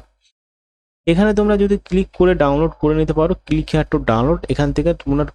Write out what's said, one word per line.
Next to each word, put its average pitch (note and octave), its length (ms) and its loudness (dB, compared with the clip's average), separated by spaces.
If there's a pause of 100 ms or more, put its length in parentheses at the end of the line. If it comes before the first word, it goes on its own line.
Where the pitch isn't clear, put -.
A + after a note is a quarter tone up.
(1080)
এখানে F#3+ 260 2
তোমরা G#3 240 0
যদি G3+ 200 0
ক্লিক F#3 400 -2
করে F3+ 180 4
ডাউনলোড D3+ 460 0
করে D3+ 140 0
নিতে D#3 180 -2
পারো, D#3 200 0 (140)
click D3+ 260 -2
here D3+ 180 0
to D#3 60 0 (140)
download, C3 280 0 (100)
এখান C#3+ 240 0
থেকে E3 200 0
তোমরা C#3+ 300 -2 (120)